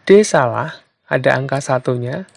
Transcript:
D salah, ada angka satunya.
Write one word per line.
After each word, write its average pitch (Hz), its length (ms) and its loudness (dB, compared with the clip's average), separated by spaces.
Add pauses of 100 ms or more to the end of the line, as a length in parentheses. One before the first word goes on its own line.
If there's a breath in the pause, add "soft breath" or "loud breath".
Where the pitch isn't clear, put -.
D 202 240 6
salah, 127 560 -2 (240)
ada 131 320 0
angka 135 240 -6
satunya. 127 720 -6